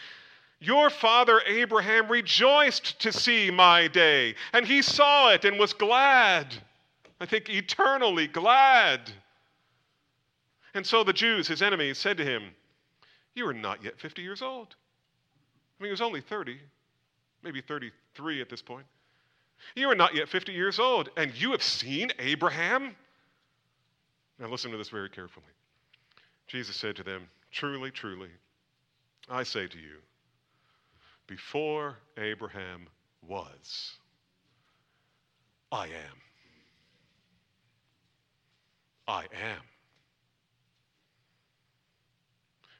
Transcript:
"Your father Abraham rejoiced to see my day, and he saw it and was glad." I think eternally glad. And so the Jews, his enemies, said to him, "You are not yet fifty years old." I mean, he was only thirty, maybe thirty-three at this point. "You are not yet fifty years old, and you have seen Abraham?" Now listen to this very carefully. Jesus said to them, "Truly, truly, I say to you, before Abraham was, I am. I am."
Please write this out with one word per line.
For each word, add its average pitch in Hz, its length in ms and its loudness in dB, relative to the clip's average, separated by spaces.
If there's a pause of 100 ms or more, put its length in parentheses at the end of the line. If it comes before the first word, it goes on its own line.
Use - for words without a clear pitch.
(600)
"Your 277 300 4
father 233 560 4
Abraham 220 640 0
rejoiced 240 920 2
to - 120 -2
see 220 380 0
my 175 380 8
day, 143 460 4 (180)
and 233 140 2
he 269 160 2
saw 285 480 6
it 180 140 4
and 202 140 2
was 202 140 2
glad." 214 840 4 (640)
I 180 60 -10
think 214 220 -4
eternally 202 800 0
glad. 196 840 4 (1600)
And 196 120 -6
so 226 160 2
the 190 100 2
Jews, 202 360 0
his 160 140 -4
enemies, 156 360 0
said 196 200 -2
to 151 60 -4
him, 107 300 -6 (800)
"You 247 140 -8
are 131 60 -6
not 113 280 -8
yet - 160 -12
fifty 160 240 -16
years 196 200 -14
old." 262 320 -14 (1040)
I 190 40 -18
mean, 208 60 -8
he 202 40 -8
was 190 100 -6
only 208 180 -4
thirty, 139 400 -12 (800)
maybe 139 180 -12
thirty-three 143 800 -12
at 123 80 -12
this 123 140 -16
point. 135 240 -18 (880)
"You 269 160 0
are 233 40 4
not 175 200 4
yet 151 140 -4
fifty 185 240 -6
years 185 260 -4
old, 233 380 0
and 143 180 -4
you 196 180 -4
have - 100 -4
seen 143 560 -4
Abraham?" 165 760 -4 (1400)
Now 117 100 -12
listen 123 220 -10
to 110 60 -12
this 107 140 -12
very 98 180 -10
carefully. 90 380 -20 (1000)
Jesus 117 300 -12
said 104 200 -8
to 95 60 -16
them, 92 260 -14 (220)
"Truly, 135 400 -10
truly, 92 400 -16 (1000)
I 127 140 -6
say 101 220 -10
to 85 120 -18
you, 76 240 -20 (1200)
before 147 720 -10 (200)
Abraham 98 680 -12 (360)
was, 80 760 -16 (1700)
I 101 140 -8
am. 76 340 -18 (3000)
I 95 160 -6
am." 107 380 -14 (3250)